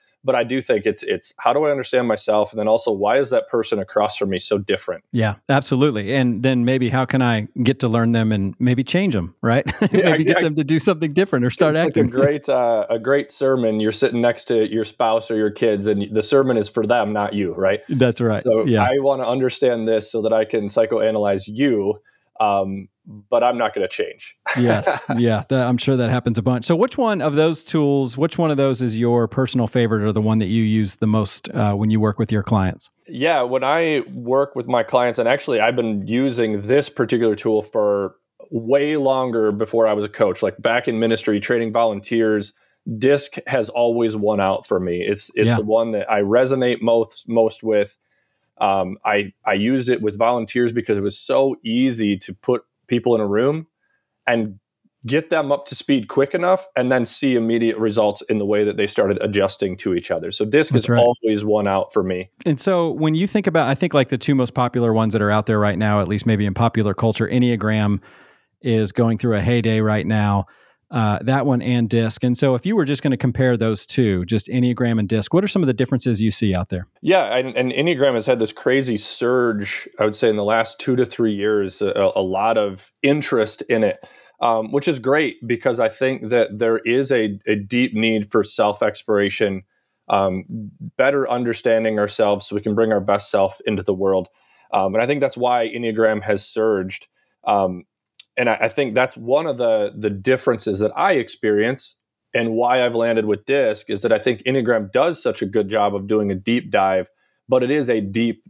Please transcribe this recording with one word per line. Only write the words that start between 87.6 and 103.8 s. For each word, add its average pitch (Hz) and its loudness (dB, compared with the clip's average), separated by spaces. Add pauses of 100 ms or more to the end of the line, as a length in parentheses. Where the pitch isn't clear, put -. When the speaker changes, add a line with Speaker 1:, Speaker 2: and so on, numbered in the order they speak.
Speaker 1:
need 110 0
for 110 4
self-exploration, 101 -2 (440)
um, 95 0 (500)
better 135 0
understanding 113 0
ourselves 104 0
so 104 -8
we 101 -4
can 104 -2
bring 110 2
our 101 2
best 101 -2
self 98 0
into 95 -2
the 101 -2
world. 95 -2 (420)
Um, 95 0
and 113 2
I - 0
think 143 -2
that's 131 -2
why 123 0
Enneagram 110 -2
has 104 -2
surged. 101 -2 (380)
Um, 95 0 (560)
and 127 2
I, 143 0
I 113 0
think 131 -2
that's 127 0
one 131 -2
of 127 -4
the, 110 0
the 104 -2
differences 110 -2
that 107 0
I 185 2
experience 113 -2 (400)
and 117 0
why 123 2
I've 120 0
landed 117 0
with 104 -2
disc 127 0